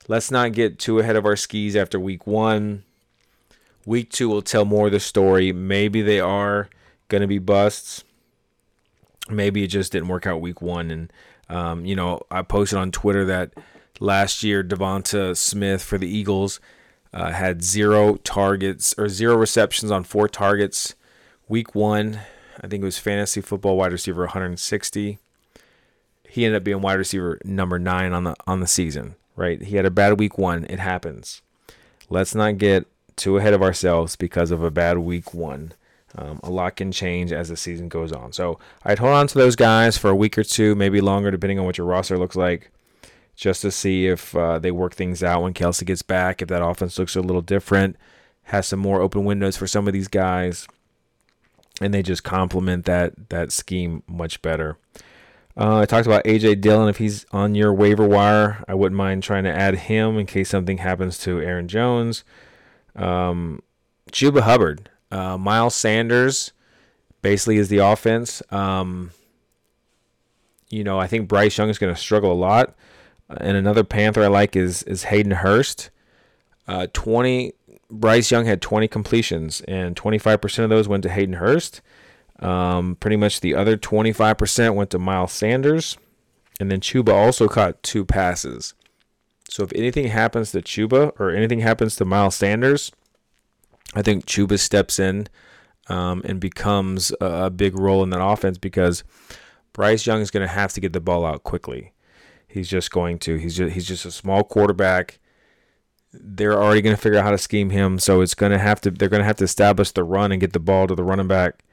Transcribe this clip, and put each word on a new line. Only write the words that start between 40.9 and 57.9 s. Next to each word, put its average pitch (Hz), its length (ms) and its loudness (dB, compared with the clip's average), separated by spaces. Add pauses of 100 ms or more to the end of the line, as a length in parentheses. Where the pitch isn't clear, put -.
longer, 101 320 2
depending 98 280 -2
on 95 60 -2
what 92 120 -4
your 87 100 -4
roster 92 300 0
looks 90 180 -4
like, 90 360 -2 (640)
just - 260 -2
to 101 100 -2
see 92 360 0
if, - 280 -4
uh, 82 240 0
they 90 120 -2
work 87 220 -4
things 90 300 -6
out 87 200 0
when 92 100 -4
Kelce 87 320 -2
gets 90 160 -4
back, 92 400 -2
if 87 80 -8
that 87 140 -2
offense 87 360 -4
looks 92 160 -4
a 92 60 0
little 90 200 -2
different, 98 540 0 (480)
has 98 240 -2
some 95 120 -4
more 98 220 0
open 98 240 0
windows 98 320 -2
for 95 100 -6
some 101 200 -2
of 98 60 0
these 95 140 -4
guys, 92 600 -2 (1120)
and 101 140 -2
they 98 80 2
just 90 220 -4
complement 92 600 -2
that, 90 440 -2
that 87 220 -6
scheme 87 560 -6
much 87 340 -10
better. 78 360 -4 (800)
Uh, 107 240 2
I 104 60 4
talked 117 220 2
about 107 180 4
A 110 140 4
J 107 160 6
Dillon. 107 340 6
If 101 80 0
he's 104 340 -4
on 104 240 0
your 104 180 4
waiver 104 340 4